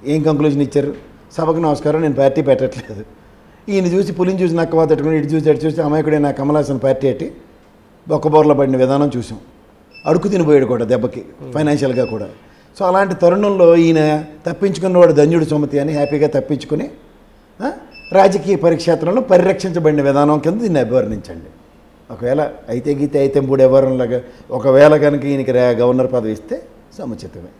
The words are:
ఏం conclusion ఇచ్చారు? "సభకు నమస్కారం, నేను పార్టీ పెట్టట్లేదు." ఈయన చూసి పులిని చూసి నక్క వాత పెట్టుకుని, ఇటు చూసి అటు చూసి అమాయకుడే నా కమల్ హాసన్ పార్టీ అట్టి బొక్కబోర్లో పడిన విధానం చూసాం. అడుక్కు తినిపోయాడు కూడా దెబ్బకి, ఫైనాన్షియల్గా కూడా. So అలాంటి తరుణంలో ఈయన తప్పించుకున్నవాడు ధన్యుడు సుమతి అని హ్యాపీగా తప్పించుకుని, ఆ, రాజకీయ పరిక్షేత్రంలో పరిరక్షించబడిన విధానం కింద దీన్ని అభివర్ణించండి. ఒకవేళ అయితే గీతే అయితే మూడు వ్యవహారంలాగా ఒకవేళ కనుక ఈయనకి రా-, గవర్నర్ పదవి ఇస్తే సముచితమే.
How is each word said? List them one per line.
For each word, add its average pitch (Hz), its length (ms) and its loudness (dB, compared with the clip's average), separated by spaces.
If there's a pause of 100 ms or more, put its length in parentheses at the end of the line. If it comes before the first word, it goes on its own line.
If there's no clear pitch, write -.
ఏం 147 180 -2
conclusion 147 380 0
ఇచ్చారు? 139 320 -2 (380)
"సభకు 160 260 -2
నమస్కారం, 156 440 -2
నేను 151 120 -2
పార్టీ 135 280 2
పెట్టట్లేదు." 127 640 -4 (640)
ఈయన 196 160 0
చూసి 185 280 -2
పులిని 180 300 -2
చూసి 170 120 -2
నక్క 165 200 -2
వాత 160 140 2
పెట్టుకుని, 156 280 0
ఇటు 147 100 -2
చూసి 156 220 0
అటు 143 80 2
చూసి 156 240 -4
అమాయకుడే 151 360 0
నా 143 140 0
కమల్ 139 260 -2
హాసన్ 139 260 -2
పార్టీ 135 240 0
అట్టి - 260 -4 (720)
బొక్కబోర్లో 151 460 4
పడిన 131 240 0
విధానం 135 400 2
చూసాం. 110 220 -10 (680)
అడుక్కు 175 220 0
తినిపోయాడు 151 380 2
కూడా 117 200 -2
దెబ్బకి, 117 400 -4 (280)
ఫైనాన్షియల్గా 143 520 -2
కూడా. 104 200 -8 (540)
So 196 60 -2
అలాంటి 185 300 0
తరుణంలో 185 600 4
ఈయన 156 480 2 (240)
తప్పించుకున్నవాడు 180 640 2
ధన్యుడు 151 340 4
సుమతి 147 340 -2
అని 151 140 -4
హ్యాపీగా 143 340 0
తప్పించుకుని, 151 640 -4 (720)
ఆ, 277 100 -6 (420)
రాజకీయ 190 420 4
పరిక్షేత్రంలో 170 680 0
పరిరక్షించబడిన 180 800 0
విధానం 143 380 2
కింద 175 220 -2
దీన్ని 175 180 0
అభివర్ణించండి. 107 680 -4 (640)
ఒకవేళ 135 380 -4 (200)
అయితే 123 260 -4
గీతే 143 240 -2
అయితే 139 200 0
మూడు 135 220 0
వ్యవహారంలాగా 131 600 2 (300)
ఒకవేళ 143 460 6
కనుక 143 280 0
ఈయనకి 135 260 -2
రా-, 123 260 2
గవర్నర్ 127 360 0
పదవి 110 180 -2
ఇస్తే - 300 -10 (360)
సముచితమే. 98 520 -14 (100)